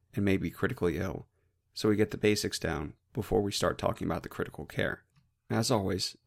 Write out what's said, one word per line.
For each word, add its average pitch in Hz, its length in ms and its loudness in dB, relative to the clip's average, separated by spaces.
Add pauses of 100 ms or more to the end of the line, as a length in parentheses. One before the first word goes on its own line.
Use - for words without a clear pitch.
(160)
and 101 80 2
may 98 140 4
be 85 100 -2
critically 90 480 0
ill, 92 300 -4 (480)
so - 160 2
we 104 60 6
get 104 140 4
the - 60 -8
basics 104 420 2
down 76 360 -4 (180)
before 104 300 0
we 101 100 0
start - 240 0
talking - 320 -2
about 85 140 -2
the - 80 -10
critical - 340 -6
care. - 380 -2 (480)
As 113 200 2
always, 95 460 0 (100)